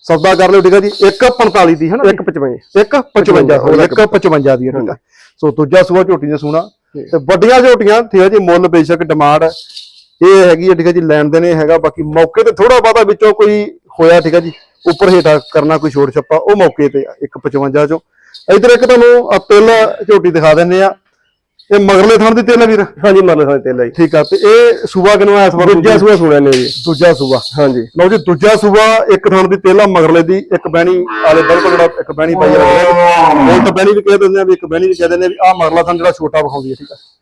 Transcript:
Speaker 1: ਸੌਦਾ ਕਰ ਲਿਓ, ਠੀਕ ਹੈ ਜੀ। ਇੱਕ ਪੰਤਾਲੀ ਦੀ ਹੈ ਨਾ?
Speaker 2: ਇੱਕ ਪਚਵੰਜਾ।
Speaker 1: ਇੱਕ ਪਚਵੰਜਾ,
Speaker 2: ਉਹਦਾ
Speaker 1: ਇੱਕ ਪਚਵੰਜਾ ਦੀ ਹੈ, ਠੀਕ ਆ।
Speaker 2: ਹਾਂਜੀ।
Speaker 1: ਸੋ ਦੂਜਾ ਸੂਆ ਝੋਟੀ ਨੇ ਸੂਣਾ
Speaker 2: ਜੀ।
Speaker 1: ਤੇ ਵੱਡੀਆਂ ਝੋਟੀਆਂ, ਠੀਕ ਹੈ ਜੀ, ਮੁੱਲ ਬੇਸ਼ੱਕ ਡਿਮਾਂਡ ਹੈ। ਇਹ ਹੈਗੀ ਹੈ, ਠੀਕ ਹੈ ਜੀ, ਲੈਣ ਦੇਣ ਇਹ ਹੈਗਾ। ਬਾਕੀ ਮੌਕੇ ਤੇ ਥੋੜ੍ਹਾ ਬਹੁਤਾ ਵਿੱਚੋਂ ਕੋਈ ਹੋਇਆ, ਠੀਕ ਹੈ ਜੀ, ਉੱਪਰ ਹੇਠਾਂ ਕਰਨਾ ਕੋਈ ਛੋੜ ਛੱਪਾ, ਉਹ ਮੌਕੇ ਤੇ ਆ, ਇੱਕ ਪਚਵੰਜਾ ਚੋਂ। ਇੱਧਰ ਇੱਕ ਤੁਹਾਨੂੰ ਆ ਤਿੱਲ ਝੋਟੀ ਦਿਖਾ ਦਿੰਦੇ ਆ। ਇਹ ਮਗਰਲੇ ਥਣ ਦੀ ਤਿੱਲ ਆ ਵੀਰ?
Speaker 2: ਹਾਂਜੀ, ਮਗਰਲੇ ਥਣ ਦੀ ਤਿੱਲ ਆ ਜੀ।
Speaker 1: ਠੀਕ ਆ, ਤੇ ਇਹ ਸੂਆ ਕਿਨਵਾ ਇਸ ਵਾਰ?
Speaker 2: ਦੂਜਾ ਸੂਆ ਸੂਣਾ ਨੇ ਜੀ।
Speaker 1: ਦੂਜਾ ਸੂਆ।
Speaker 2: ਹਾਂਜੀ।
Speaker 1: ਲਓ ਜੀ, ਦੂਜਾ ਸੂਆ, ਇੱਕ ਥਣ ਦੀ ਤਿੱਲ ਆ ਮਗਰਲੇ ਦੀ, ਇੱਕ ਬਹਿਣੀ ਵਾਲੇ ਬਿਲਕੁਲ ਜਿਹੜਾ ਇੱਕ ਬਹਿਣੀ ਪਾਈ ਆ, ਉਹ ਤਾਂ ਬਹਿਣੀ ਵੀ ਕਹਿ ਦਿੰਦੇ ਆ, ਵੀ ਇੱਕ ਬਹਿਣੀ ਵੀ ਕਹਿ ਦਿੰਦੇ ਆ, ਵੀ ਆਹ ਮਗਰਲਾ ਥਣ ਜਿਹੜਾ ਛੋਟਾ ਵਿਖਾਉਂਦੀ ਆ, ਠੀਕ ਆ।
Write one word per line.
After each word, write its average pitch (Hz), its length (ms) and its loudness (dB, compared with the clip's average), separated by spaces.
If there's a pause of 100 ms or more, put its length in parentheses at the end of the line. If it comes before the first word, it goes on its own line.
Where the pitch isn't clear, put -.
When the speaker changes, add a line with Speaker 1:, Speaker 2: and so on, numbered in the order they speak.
Speaker 1:
ਸੌਦਾ 170 300 0
ਕਰ 180 160 0
ਲਿਓ, 196 100 4
ਠੀਕ 180 140 2
ਹੈ 202 60 4
ਜੀ। 202 100 -4 (160)
ਇੱਕ 202 180 0 (140)
ਪੰਤਾਲੀ 185 360 2
ਦੀ 160 160 -6
ਹੈ 202 60 -4
ਨਾ? 240 140 0
Speaker 2:
ਇੱਕ - 120 -4
ਪਚਵੰਜਾ। 143 580 -6
Speaker 1:
ਇੱਕ 208 160 -2 (180)
ਪਚਵੰਜਾ, 156 420 2
Speaker 2:
ਉਹਦਾ - 280 0
Speaker 1:
ਇੱਕ - 160 -2
ਪਚਵੰਜਾ 160 560 0
ਦੀ 123 100 -6
ਹੈ, 127 60 -8
ਠੀਕ 123 180 -8
ਆ। - 20 -10
Speaker 2:
ਹਾਂਜੀ। - 480 -20
Speaker 1:
ਸੋ 151 100 -2
ਦੂਜਾ 151 320 0
ਸੂਆ 180 200 0
ਝੋਟੀ 180 240 -4
ਨੇ 147 120 -6
ਸੂਣਾ 147 220 -4 (360)
Speaker 2:
ਜੀ। 139 80 -14
Speaker 1:
ਤੇ - 200 -4
ਵੱਡੀਆਂ 202 360 2
ਝੋਟੀਆਂ, 226 420 2
ਠੀਕ 202 180 -2
ਹੈ 185 80 2
ਜੀ, 208 100 0
ਮੁੱਲ 175 300 0
ਬੇਸ਼ੱਕ 165 340 0
ਡਿਮਾਂਡ 151 400 0
ਹੈ। 160 80 -2 (720)
ਇਹ 190 220 4
ਹੈਗੀ 175 240 0
ਹੈ, 185 60 4
ਠੀਕ 165 120 -4
ਹੈ 175 60 0
ਜੀ, 170 80 -2
ਲੈਣ 151 300 -2
ਦੇਣ 165 140 0
ਇਹ 175 100 -2
ਹੈਗਾ। 160 240 0
ਬਾਕੀ 156 240 -6
ਮੌਕੇ 165 400 -2
ਤੇ 226 100 2
ਥੋੜ੍ਹਾ 240 280 2
ਬਹੁਤਾ 226 220 0
ਵਿੱਚੋਂ 208 320 0
ਕੋਈ 208 300 -2 (360)
ਹੋਇਆ, 170 200 4
ਠੀਕ 156 140 -4
ਹੈ 175 60 2
ਜੀ, 170 120 -10 (340)
ਉੱਪਰ 175 220 0
ਹੇਠਾਂ 160 300 2 (140)
ਕਰਨਾ 156 260 -2
ਕੋਈ 151 120 -4
ਛੋੜ 139 240 -2
ਛੱਪਾ, 156 220 -4
ਉਹ 202 200 0
ਮੌਕੇ 156 320 0
ਤੇ 135 180 -4
ਆ, - 160 -18
ਇੱਕ - 160 -14
ਪਚਵੰਜਾ 139 480 -4
ਚੋਂ। 160 120 -6 (560)
ਇੱਧਰ 208 160 2
ਇੱਕ 240 140 4
ਤੁਹਾਨੂੰ 240 500 4
ਆ 196 40 0
ਤਿੱਲ 208 320 2 (380)
ਝੋਟੀ 180 220 2
ਦਿਖਾ 156 240 0
ਦਿੰਦੇ 175 280 0
ਆ। 196 120 -2 (760)
ਇਹ 202 100 2
ਮਗਰਲੇ 196 360 2
ਥਣ 220 180 2
ਦੀ 233 80 0
ਤਿੱਲ 240 200 2
ਆ 233 40 2
ਵੀਰ? 220 140 0 (240)
Speaker 2:
ਹਾਂਜੀ, 196 160 4
ਮਗਰਲੇ 165 240 2
ਥਣ 139 120 -2
ਦੀ 131 60 -6
ਤਿੱਲ 127 180 -6
ਆ 123 40 0
ਜੀ। 117 60 -10
Speaker 1:
ਠੀਕ 160 240 -2
ਆ, 151 80 2
ਤੇ 151 140 -4
ਇਹ 226 500 2
ਸੂਆ 190 300 0
ਕਿਨਵਾ 202 300 2
ਇਸ 180 80 0
ਵਾਰ? 180 200 2
Speaker 2:
ਦੂਜਾ 190 240 2
ਸੂਆ 208 180 4
ਸੂਣਾ 160 220 2
ਨੇ 143 140 2
ਜੀ। 127 120 0 (200)
Speaker 1:
ਦੂਜਾ 165 300 0
ਸੂਆ। 131 260 -4 (180)
Speaker 2:
ਹਾਂਜੀ। 131 240 -2 (160)
Speaker 1:
ਲਓ 175 100 2
ਜੀ, 214 80 0
ਦੂਜਾ 180 400 0
ਸੂਆ, 208 280 0 (300)
ਇੱਕ 196 140 -2
ਥਣ 190 200 0
ਦੀ 190 80 0
ਤਿੱਲ 190 240 0
ਆ 208 60 2
ਮਗਰਲੇ 170 360 2
ਦੀ, 180 160 -2
ਇੱਕ 185 300 -6
ਬਹਿਣੀ 170 300 -2
ਵਾਲੇ 165 440 -2
ਬਿਲਕੁਲ 170 280 0
ਜਿਹੜਾ 175 140 0
ਇੱਕ 165 280 -4
ਬਹਿਣੀ 160 220 -4
ਪਾਈ 151 200 0
ਆ, - 40 2
ਉਹ 175 1080 2
ਤਾਂ 185 80 0
ਬਹਿਣੀ 190 200 0
ਵੀ 202 100 0
ਕਹਿ 196 160 0
ਦਿੰਦੇ 196 220 0
ਆ, 190 40 -2
ਵੀ 185 80 0
ਇੱਕ 180 120 -4
ਬਹਿਣੀ 170 240 -4
ਵੀ 185 60 0
ਕਹਿ 170 140 -4
ਦਿੰਦੇ 175 180 -2
ਆ, - 20 0
ਵੀ 190 80 -8 (100)
ਆਹ 185 80 2
ਮਗਰਲਾ 170 280 -2
ਥਣ 175 140 -4
ਜਿਹੜਾ 170 160 -2
ਛੋਟਾ 156 300 -4
ਵਿਖਾਉਂਦੀ 135 300 -8
ਆ, - 60 -10
ਠੀਕ 143 140 -20
ਆ। 139 40 -20 (260)